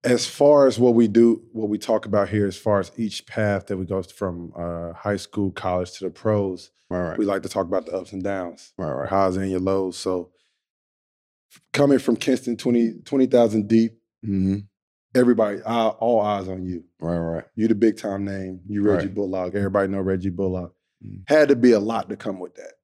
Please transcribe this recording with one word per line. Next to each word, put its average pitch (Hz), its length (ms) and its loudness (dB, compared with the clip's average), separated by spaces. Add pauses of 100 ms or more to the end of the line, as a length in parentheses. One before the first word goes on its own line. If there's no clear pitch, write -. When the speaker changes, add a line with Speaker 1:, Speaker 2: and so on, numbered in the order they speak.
Speaker 1:
as 123 200 2
far 143 400 6
as 117 140 2
what 120 140 6
we 113 160 4
do, 117 320 4 (100)
what 110 160 -6
we 104 100 -2
talk 107 280 -2
about 101 240 0
here, 104 180 0
as 92 80 -6
far 104 240 0
as 90 160 -4
each 110 320 -6
path 101 400 -2
that 101 80 -4
we 92 100 -6
go 95 160 -2
from, 87 540 -8
uh, 85 380 -8
high 101 240 -4
school, 98 340 -4
college 90 460 -4
to 95 80 -10
the 92 40 -4
pros, 98 640 -4 (180)
Speaker 2:
Right, 87 200 -4
right. 82 100 -8
Speaker 1:
we 107 60 2
like 98 180 -2
to 92 60 -8
talk 98 160 -2
about 92 200 -2
the - 120 -12
ups 90 160 -10
and 95 100 -8
downs, 92 540 -8
Speaker 2:
Right, 78 160 -4
right. 69 160 -6
Speaker 1:
highs 95 260 2
and 95 160 -4
your 92 80 -2
lows. 95 380 -2
So 90 320 -6 (1400)
coming 143 260 4
from 120 160 0
Kinston, 123 420 -2
twenty, 117 360 0 (120)
twenty 131 200 2
thousand 110 420 2
deep, 113 300 2 (280)
Speaker 2:
Mm-hmm. 98 320 0 (580)
Speaker 1:
everybody, 110 500 2
eye, 113 220 0
all 113 340 0
eyes 101 280 -2
on 92 160 -8
you. 90 180 -8 (160)
Speaker 2:
Right, 85 180 -4
right. 82 260 -4 (120)
Speaker 1:
You 110 140 0
the 113 60 4
big 107 220 2
time 98 280 -6
name. 95 420 -8
You 104 160 -4
Reggie 101 240 2
Speaker 2:
Right. 95 80 -8
Speaker 1:
Bullock. 92 400 -4
Everybody 98 340 0
know 98 120 -4
Reggie 95 280 -2
Bullock. 92 440 -4 (320)
Speaker 2:
Mm. 98 220 -16
Speaker 1:
Had 151 220 4
to 143 60 6
be 120 160 6
a 110 80 6
lot 110 300 -4
to 101 80 -6
come 98 220 -8
with - 160 -14
that. - 180 -20 (100)